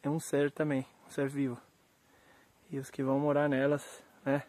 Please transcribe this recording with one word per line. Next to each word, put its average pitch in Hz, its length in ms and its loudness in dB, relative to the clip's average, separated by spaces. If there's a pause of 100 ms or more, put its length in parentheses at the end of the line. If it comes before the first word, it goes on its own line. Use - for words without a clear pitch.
É 143 60 -2
um 160 120 0
ser 143 300 0
também, 139 360 -2 (200)
um - 40 -20
ser 139 180 -2
vivo. 139 320 -2 (1080)
E 139 80 -4
os 135 120 -8
que - 120 -4
vão 135 160 2
morar 147 300 2
nelas, 139 540 0 (220)
né? 139 240 0